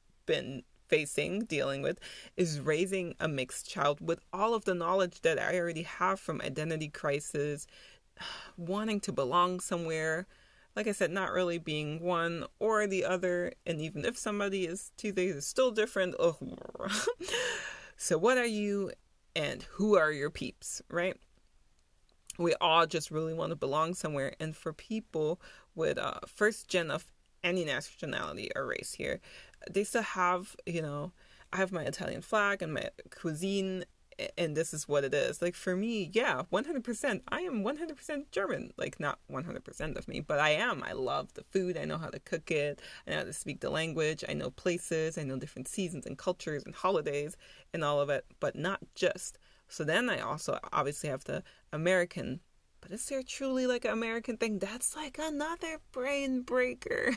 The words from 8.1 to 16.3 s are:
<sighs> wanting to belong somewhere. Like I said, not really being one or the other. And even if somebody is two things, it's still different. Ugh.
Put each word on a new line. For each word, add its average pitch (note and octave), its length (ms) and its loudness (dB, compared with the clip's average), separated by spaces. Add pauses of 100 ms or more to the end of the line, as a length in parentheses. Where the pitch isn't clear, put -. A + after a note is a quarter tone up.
<sighs> - 380 -12
wanting G3+ 440 0
to F#3 120 -2
belong F3 480 4
somewhere. D#3+ 680 0 (500)
Like G#3 100 0
I G#3 60 4
said, F3 180 2
not F#3+ 220 0
really F3 260 2
being D3+ 420 -2
one E3+ 460 0 (120)
or G#3+ 280 4
the F#3+ 180 2
other. F3 480 2 (140)
And E3 140 -2
even D#3 240 -4
if B3 140 0
somebody G3+ 480 0
is E3+ 300 -6
two G#3 160 -2
things, F3+ 240 2
it's C#3 100 -6
still B3+ 240 4
different. G#3 480 2
Ugh. E3 180 6 (540)